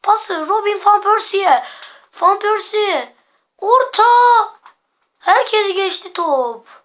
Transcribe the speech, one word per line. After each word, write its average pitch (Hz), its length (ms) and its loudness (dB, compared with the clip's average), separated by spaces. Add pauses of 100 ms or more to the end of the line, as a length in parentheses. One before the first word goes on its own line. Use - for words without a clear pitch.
Pası 392 440 -2
Robin 415 380 -2
Van 403 160 4
Persie'ye. 392 640 0 (580)
Van 392 180 2
Persie. 415 760 -4 (420)
Orta. 480 460 2 (1160)
Herkes 415 540 0
geçti 370 400 -6
top. 254 540 -4 (180)